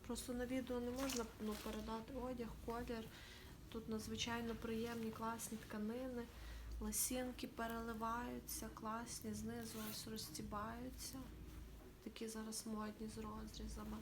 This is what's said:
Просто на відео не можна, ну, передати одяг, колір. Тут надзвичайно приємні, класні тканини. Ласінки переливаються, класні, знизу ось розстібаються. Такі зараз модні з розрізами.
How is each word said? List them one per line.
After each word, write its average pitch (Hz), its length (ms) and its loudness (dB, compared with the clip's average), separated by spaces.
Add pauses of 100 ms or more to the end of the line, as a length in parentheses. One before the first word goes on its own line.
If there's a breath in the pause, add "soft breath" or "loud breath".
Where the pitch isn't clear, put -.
Просто 240 260 0
на 247 140 2
відео 247 340 4
не 240 100 2
можна, 254 340 4 (160)
ну, 214 140 2 (100)
передати 220 480 -2
одяг, 240 360 0 (180)
колір. 233 380 0 (640 loud breath)
Тут 226 200 -4
надзвичайно 226 680 2
приємні, 226 560 2
класні 226 480 0
тканини. 240 640 0 (580 loud breath)
Ласінки 247 680 2
переливаються, 233 1300 0
класні, 220 600 0
знизу 220 440 0 (120)
ось 214 180 -2
розстібаються. 220 1080 0 (880)
Такі 220 240 -2
зараз 220 380 -2
модні 214 420 0
з 220 100 -4
розрізами. 214 840 -2